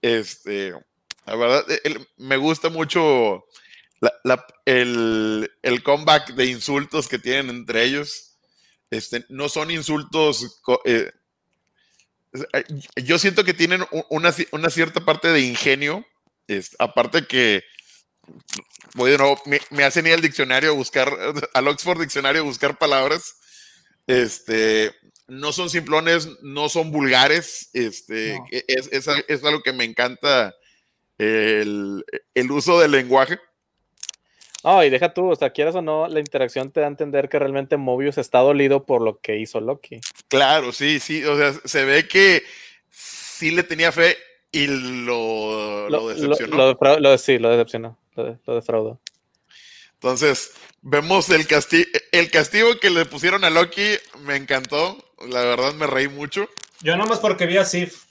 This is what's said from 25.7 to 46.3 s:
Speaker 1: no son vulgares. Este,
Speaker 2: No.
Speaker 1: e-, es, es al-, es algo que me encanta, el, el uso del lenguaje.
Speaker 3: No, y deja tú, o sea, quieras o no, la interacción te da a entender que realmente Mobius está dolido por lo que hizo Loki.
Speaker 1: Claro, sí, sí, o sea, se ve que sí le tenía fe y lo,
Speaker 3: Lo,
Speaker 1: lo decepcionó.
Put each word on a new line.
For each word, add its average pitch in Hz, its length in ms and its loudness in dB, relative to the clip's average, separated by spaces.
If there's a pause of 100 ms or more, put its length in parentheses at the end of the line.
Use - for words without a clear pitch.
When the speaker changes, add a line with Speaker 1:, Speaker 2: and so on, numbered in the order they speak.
Speaker 1:
no 143 300 -6
son 160 200 -2
vulgares. 143 840 2
Este, 110 640 -6
Speaker 2:
No. - 120 -16
Speaker 1:
e-, 127 180 -8
es, 131 220 -2
es 135 160 -4
al-, 147 220 -2
es 139 160 -4
algo 147 180 0
que 135 120 -2
me 123 100 -4
encanta, 123 720 0 (640)
el, 104 880 0 (260)
el 127 180 0
uso 147 300 2
del 151 120 6
lenguaje. 135 460 2 (1300)
Speaker 3:
No, 180 180 6
y 143 80 6
deja 151 240 0
tú, 180 160 0
o 160 60 2
sea, 135 140 -2
quieras 160 260 -2
o 175 60 -4
no, 156 260 -2
la 156 100 -2
interacción 135 540 -4
te 160 80 -2
da 147 60 0
a 147 40 -4
entender 143 380 -4
que 151 100 -2
realmente 139 380 -2
Mobius 139 420 -2
está 127 220 2
dolido 139 440 4
por 123 160 0
lo 110 200 -2
que 107 180 -4
hizo 110 220 -6
Loki. 120 400 -10 (260)
Speaker 1:
Claro, 135 460 2
sí, 143 260 0
sí, 151 260 -6
o 147 140 0
sea, 143 160 2 (100)
se 135 200 0
ve 147 240 2
que 190 340 6 (480)
sí - 600 -8
le 175 100 0
tenía 165 300 0
fe 170 260 2 (320)
y 147 160 0
lo, 113 1200 -4
Speaker 3:
Lo, - 20 -4
Speaker 1:
lo 113 180 -2
decepcionó. 143 480 -2